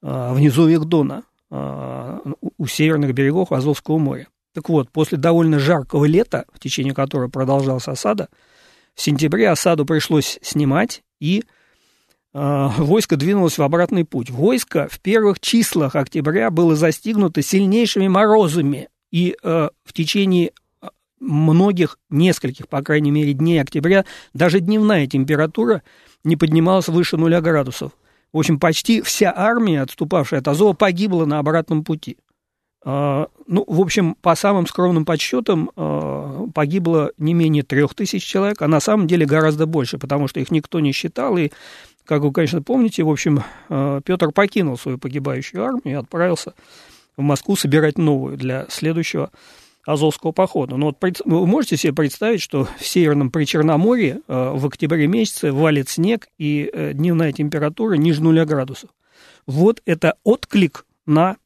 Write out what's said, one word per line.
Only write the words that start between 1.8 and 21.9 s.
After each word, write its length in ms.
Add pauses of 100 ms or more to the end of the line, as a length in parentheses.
у, 160
у 100
северных 460
берегов 400
Азовского 440
моря. 300 (260)
Так 160
вот, 200
после 300
довольно 400
жаркого 460
лета, 460
в 80
течение 360
которого 340
продолжалась 580
осада, 400 (680)
в 60
сентябре 480
осаду 360
пришлось 560
снимать, 600 (160)
и, 240 (920)
э, 440
войско 400
двинулось 420
в 20
обратный 420
путь. 280
Войско 580
в 100
первых 400
числах 560
октября 540
было 260
застигнуто 680
сильнейшими 640
морозами, 840 (220)
и, 320
э, 260 (140)
в 100
течение, 600 (280)
э, 60 (320)
многих, 800 (100)